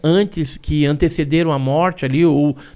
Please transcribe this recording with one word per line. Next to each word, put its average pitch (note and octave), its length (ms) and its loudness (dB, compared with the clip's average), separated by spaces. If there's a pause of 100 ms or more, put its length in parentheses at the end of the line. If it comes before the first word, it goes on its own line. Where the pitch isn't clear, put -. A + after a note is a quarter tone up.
antes E3+ 560 0
que D3 280 -2
antecederam D#3 680 0
a C#3 80 -2
morte D3 460 -2
ali, C#3 200 0
ou D3 300 2 (200)